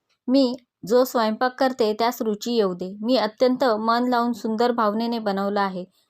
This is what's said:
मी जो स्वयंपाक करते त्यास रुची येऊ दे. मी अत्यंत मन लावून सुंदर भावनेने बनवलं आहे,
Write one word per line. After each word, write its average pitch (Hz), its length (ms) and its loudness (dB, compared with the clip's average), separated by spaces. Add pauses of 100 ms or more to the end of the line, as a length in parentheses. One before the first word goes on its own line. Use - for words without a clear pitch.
(280)
मी 254 280 4 (320)
जो 247 160 4
स्वयंपाक 247 560 0
करते 254 340 0
त्यास 226 280 -2
रुची 220 320 -4
येऊ 202 200 2
दे. 185 280 -10
मी 240 160 0
अत्यंत 247 460 0 (160)
मन 233 280 0
लावून 240 240 0
सुंदर 233 400 0
भावनेने 233 480 -2
बनवलं 202 420 -2
आहे, 185 220 -4 (260)